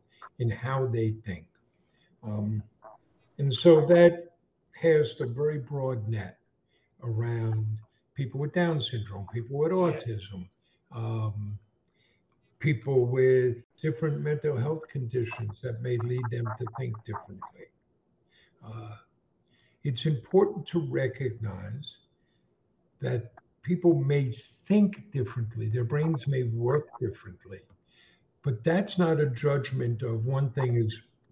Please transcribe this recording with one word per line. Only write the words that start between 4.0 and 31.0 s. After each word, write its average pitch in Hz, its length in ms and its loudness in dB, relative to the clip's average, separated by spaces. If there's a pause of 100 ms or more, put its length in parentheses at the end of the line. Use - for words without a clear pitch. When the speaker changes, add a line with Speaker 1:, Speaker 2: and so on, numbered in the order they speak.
Speaker 1:
cast 151 400 4
a 135 60 -4
very 147 320 -2
broad 131 480 -4
net 107 320 -6 (640)
around 113 640 -2 (480)
people 131 260 -6
with 147 120 -4
Down 170 260 2
syndrome, 98 540 -6
people 120 260 -6
with 160 140 2
Speaker 2:
Yeah. 185 60 0
Speaker 1:
autism, 101 720 -4 (440)
um, 110 640 -4 (1000)
people 135 480 2
with 127 500 4 (240)
different 156 400 -2
mental 147 360 -2
health 151 320 -4
conditions 113 720 -6
that 117 180 -6
may 123 180 -2
lead 123 320 -4
them 120 160 -4 (120)
to 120 80 -6 (120)
think 123 160 -6 (100)
differently. - 640 -14 (960)
Uh, 110 340 -14 (880)
it's 139 220 -2
important 156 640 2
to 170 140 -2 (100)
recognize 113 1080 -6 (1040)
that 127 320 -4 (300)
people 175 320 4
may 139 400 0 (300)
think 202 480 2
differently, 110 560 -4
their 120 160 0
brains 151 420 0
may 131 180 0
work 120 440 0 (100)
differently, 95 640 -10 (800)
but 127 220 -2
that's 180 320 2
not 160 240 4
a 151 60 4
judgment 127 760 -2
of 117 220 -2
one 135 260 0
thing 123 260 0
is 110 260 0 (300)